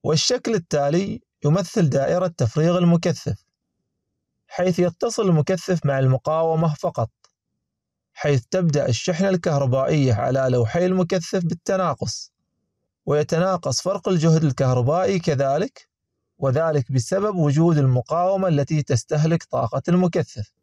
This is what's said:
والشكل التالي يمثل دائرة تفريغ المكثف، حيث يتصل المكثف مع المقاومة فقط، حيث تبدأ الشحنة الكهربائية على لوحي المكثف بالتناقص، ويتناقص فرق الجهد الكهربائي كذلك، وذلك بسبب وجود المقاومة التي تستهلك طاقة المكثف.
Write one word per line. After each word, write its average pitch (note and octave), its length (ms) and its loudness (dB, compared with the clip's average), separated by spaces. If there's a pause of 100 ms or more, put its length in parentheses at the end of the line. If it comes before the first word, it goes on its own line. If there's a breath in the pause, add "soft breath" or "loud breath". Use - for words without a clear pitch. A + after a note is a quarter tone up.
والشكل A3 500 -2
التالي E3+ 680 -2 (220)
يمثل F3 440 2
دائرة C#3+ 380 0
تفريغ E3+ 520 0
المكثف، E3+ 680 0 (1040)
حيث F3+ 300 -2
يتصل F#3 440 -2
المكثف F3 640 0
مع C3+ 120 0
المقاومة D#3 760 0
فقط، C3 360 -4 (1000)
حيث C#3+ 380 -2
تبدأ E3 380 0
الشحنة F3+ 400 -2
الكهربائية C#3 880 2
على B2+ 360 0
لوحي B2 360 0
المكثف F#3 580 0
بالتناقص، E3+ 880 -4 (760)
ويتناقص D#3+ 760 -2
فرق G3 260 -4
الجهد D#3+ 360 2
الكهربائي C#3+ 760 0
كذلك، D3 680 -2 (500)
وذلك C#3 540 -2
بسبب F#3+ 440 -2
وجود D#3 420 2
المقاومة E3+ 680 0
التي D3 340 0
تستهلك D#3 640 0
طاقة B2+ 440 -4
المكثف. F3 640 0 (100)